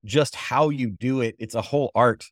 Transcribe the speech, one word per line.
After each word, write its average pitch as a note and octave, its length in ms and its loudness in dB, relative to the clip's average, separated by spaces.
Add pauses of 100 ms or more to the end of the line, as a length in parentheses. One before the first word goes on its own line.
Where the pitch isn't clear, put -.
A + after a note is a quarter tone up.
just A2+ 320 0
how D3 340 0
you C3 200 -2
do B2+ 300 -2
it, A2+ 180 -2
it's A2+ 160 -10
a A#2 60 0
whole C#3 340 -2
art A#2 380 4